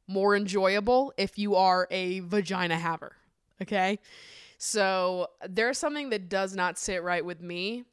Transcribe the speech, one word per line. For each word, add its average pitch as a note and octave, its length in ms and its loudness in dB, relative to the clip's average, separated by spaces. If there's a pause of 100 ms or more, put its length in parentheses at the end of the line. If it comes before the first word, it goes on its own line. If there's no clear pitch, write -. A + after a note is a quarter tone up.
more G3 260 4
enjoyable G3+ 840 2
if F#3+ 220 -2
you G3+ 160 0
are F#3 380 6
a F#3 260 -2
vagina F3+ 580 0
haver, E3 380 -6 (480)
okay? F#3+ 380 0 (580)
So F#3 680 0 (200)
there's A3+ 300 0
something D4 320 -4
that G3 180 -4
does F#3+ 280 -2
not F3+ 200 -2
sit F#3 280 -4
right F3 200 -2
with F3 160 -10
me F#3 520 -6